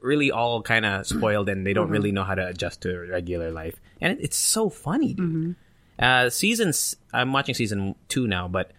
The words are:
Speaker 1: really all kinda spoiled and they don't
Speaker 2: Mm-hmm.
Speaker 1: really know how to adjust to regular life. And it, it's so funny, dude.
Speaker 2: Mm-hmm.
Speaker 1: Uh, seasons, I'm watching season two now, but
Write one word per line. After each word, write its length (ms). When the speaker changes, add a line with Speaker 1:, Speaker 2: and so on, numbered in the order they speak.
Speaker 1:
really 280
all 320
kinda 420
spoiled 440
and 180
they 80
don't 120
Speaker 2:
Mm-hmm. 60
Speaker 1:
really 200
know 100
how 140
to 100
adjust 360
to 140
regular 540
life. 240
And 200
it, 100
it's 60
so 340
funny, 440
dude. 140
Speaker 2:
Mm-hmm. 220
Speaker 1:
Uh, 320
seasons, 680
I'm 200
watching 220
season 400
two 180
now, 220
but 300